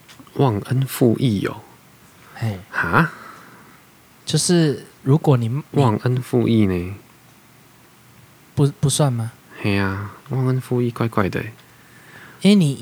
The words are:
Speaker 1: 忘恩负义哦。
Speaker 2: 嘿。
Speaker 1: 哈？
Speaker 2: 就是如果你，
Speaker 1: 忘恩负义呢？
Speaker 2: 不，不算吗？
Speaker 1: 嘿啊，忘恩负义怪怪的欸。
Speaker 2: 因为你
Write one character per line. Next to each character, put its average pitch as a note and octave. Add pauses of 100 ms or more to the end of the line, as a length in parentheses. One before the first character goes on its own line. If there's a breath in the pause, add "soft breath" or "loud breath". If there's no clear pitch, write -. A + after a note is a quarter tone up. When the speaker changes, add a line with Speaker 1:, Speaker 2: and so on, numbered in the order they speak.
(340)
Speaker 1:
忘 G#2
恩 C3
负 B2
义 G#2+
哦。 - (760)
Speaker 2:
嘿。 G#2 (100)
Speaker 1:
哈？ A#2 (1120 loud breath)
Speaker 2:
就 -
是 D#3+ (200)
如 C#3
果 D3+
你， A#2+
Speaker 1:
忘 B2
恩 B2+
负 A#2
义 A2
呢？ F2+ (1600)
Speaker 2:
不， C#3+ (140)
不 C#3+
算 C#3
吗？ A#2 (320)
Speaker 1:
嘿 G2+
啊， G2 (180)
忘 C3
恩 C3
负 B2
义 A#2+
怪 A#2
怪 G2
的 -
欸。 - (920 loud breath)
Speaker 2:
因 F#3+
为 G#3
你 D3+